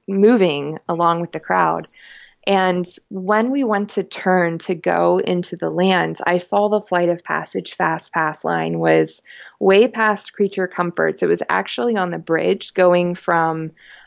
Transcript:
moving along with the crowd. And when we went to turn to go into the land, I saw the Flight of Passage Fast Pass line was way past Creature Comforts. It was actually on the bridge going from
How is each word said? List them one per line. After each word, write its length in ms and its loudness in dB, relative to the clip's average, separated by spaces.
moving 720 2
along 320 0
with 120 -6
the 60 -10
crowd. 480 0
And 400 0
when 420 0
we 140 0
went 260 -2
to 120 -4
turn 560 0
to 140 -6
go 460 2
into 380 -2
the 120 -4
land, 560 0
I 120 2
saw 320 0
the 100 2
Flight 300 0
of 160 -2
Passage 500 -6
Fast 380 -4
Pass 320 -4
line 340 -2
was 420 0
way 300 4
past 420 -2
Creature 360 -2
Comforts. 540 -2
It 60 0
was 220 0
actually 480 -2
on 140 -2
the 60 -8
bridge 560 -2
going 420 4
from 560 -2